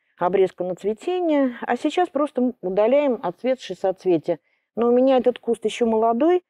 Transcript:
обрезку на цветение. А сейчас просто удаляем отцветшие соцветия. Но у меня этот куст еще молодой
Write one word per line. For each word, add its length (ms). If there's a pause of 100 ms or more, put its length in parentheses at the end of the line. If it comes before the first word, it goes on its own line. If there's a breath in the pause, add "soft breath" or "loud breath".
(180)
обрезку 460
на 120
цветение. 840
А 160
сейчас 320
просто 520
удаляем 600
отцветшие 560
соцветия. 640 (360)
Но 120
у 40
меня 260
этот 200
куст 280
еще 200
молодой 640